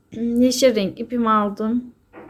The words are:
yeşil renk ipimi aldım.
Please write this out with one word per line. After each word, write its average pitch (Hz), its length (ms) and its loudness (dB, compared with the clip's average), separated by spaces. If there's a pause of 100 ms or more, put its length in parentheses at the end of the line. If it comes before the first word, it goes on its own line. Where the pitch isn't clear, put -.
(160)
yeşil 247 580 2
renk 196 260 -2
ipimi 233 300 -2
aldım. 214 640 -2 (360)